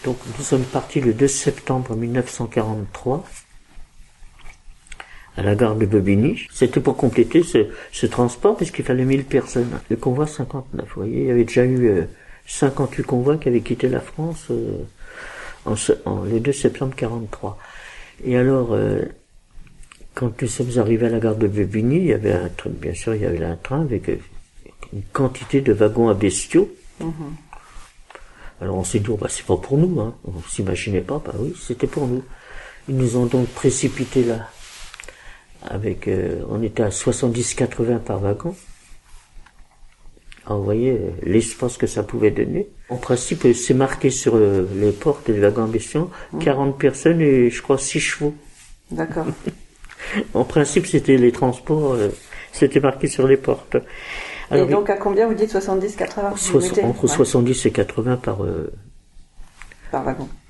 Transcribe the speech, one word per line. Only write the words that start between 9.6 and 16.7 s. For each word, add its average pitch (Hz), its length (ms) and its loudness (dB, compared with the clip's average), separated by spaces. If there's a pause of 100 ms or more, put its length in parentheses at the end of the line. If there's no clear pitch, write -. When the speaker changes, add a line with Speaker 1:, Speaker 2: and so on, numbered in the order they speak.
Speaker 1:
Le 113 60 0
convoi 135 320 0
cinquante-neuf, - 580 -8 (100)
vous - 80 -6
voyez, 123 180 -2
il 135 60 0
y 127 40 2
avait 120 140 6
déjà 123 180 2
eu, 127 240 4
euh, 92 160 4 (420)
cinquante-huit 139 580 -2
convois 135 340 2
qui 151 120 0
avaient 120 120 4
quitté 120 280 -2
la 127 120 -2
France, 160 500 -8
euh, 113 320 -4 (840)
en 107 100 -2
se-, - 300 0
en, 98 180 -2
le 110 160 0
deux 127 140 0
septembre 131 420 -2